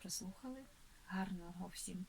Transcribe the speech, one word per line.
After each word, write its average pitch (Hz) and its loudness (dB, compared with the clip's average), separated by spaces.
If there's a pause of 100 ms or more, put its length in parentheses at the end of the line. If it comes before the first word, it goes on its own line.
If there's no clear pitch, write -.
прослухали. 254 0 (420)
Гарного 180 2
всім 180 0